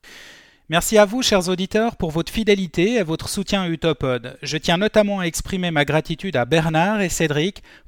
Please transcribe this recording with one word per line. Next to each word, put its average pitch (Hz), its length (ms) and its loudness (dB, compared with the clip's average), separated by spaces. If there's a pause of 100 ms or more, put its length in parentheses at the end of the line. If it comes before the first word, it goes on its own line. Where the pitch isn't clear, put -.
(680)
Merci 175 280 2
à 208 60 8
vous, 214 180 0
chers 185 280 2
auditeurs, 190 480 -2
pour 165 140 -4
votre 160 200 -4
fidélité 202 640 0
et 226 100 2
votre 160 240 -4
soutien 196 360 -2
à 180 40 -2
Utopod. 135 760 -2
Je 143 140 -6
tiens 170 220 0
notamment 202 420 2
à 180 60 -4
exprimer 180 440 -4
ma 151 140 2
gratitude 156 540 -2
à 120 80 2
Bernard 165 560 2
et 180 80 0
Cédric 156 520 -2 (260)